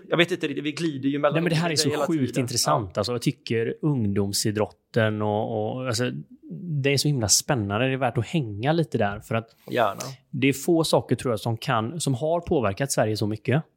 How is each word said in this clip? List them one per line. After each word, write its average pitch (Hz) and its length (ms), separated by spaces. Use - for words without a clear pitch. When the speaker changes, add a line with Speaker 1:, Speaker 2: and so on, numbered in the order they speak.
Speaker 1:
jag 165 80
vet 170 140
inte 175 180
riktigt, 143 160
vi 151 80
glider 139 360
ju 143 100
mellan 143 160
Speaker 2:
Nej, 160 80
men 175 80
det 165 60
här 170 100
är 170 40
Speaker 1:
olika 151 120
Speaker 2:
så 147 60
Speaker 1:
grejer 147 100
hela 143 80
Speaker 2:
sjukt 151 280
Speaker 1:
tiden. - 100
Speaker 2:
intressant. 120 500
Speaker 1:
Ja. 110 60
Speaker 2:
Alltså, 104 120
jag 120 100
tycker 117 600
ungdomsidrotten 107 1400
och... 110 540
och, 127 100
alltså, 123 240
det 139 100
är 139 40
så 143 120
himla 123 200
spännande. 110 580
Det 131 60
är 131 40
värt 127 220
att 113 80
hänga 120 460
lite 160 260
där, 104 220
för - 140
att 110 140
Speaker 1:
Gärna. 110 300
Speaker 2:
det 127 180
är 139 40
få 160 320
saker, 135 320
tror 127 160
jag, 107 80
som 113 160
kan, 123 440
som 139 140
har 156 260
påverkat 131 520
Sverige 110 240
så 107 100
mycket, 117 360